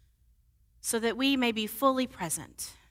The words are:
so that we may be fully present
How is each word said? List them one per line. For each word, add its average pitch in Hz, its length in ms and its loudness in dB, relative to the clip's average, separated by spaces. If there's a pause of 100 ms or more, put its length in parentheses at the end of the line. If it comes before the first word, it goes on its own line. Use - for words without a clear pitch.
(800)
so - 180 -2
that 226 180 0
we 269 200 2
may 240 160 2
be 214 160 -2
fully 262 400 2
present - 640 -8 (180)